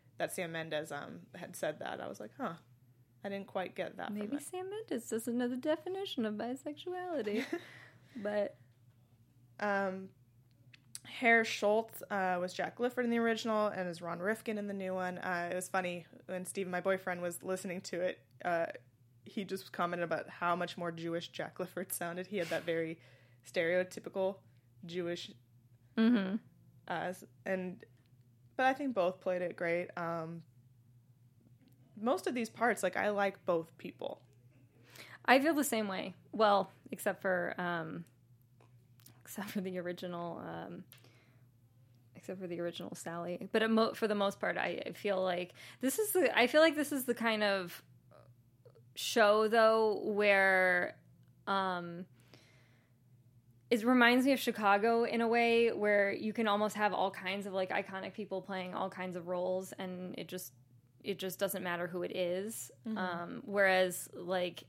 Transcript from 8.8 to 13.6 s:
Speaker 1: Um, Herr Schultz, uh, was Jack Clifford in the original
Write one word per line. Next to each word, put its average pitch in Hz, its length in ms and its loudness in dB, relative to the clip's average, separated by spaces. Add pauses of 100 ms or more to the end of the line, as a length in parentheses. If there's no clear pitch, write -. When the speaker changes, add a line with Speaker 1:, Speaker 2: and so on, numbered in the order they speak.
Speaker 1:
Um, 196 480 0 (960)
Herr 233 400 4
Schultz, 220 640 0
uh, 185 300 0
was 180 120 -4
Jack 170 240 -4
Clifford 247 280 -2
in 233 60 0
the 233 80 2
original 226 500 2